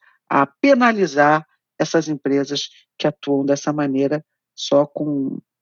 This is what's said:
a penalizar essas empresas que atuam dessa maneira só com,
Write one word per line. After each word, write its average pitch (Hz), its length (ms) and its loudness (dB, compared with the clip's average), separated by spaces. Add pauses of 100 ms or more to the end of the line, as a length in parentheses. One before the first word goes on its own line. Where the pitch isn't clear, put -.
(260)
a 139 200 2
penalizar 185 1000 2 (320)
essas 156 300 -2
empresas 139 600 -2 (300)
que - 80 -4
atuam 143 380 -2
dessa 143 280 -2
maneira 143 520 -2 (320)
só 143 300 2
com, 143 520 -6 (240)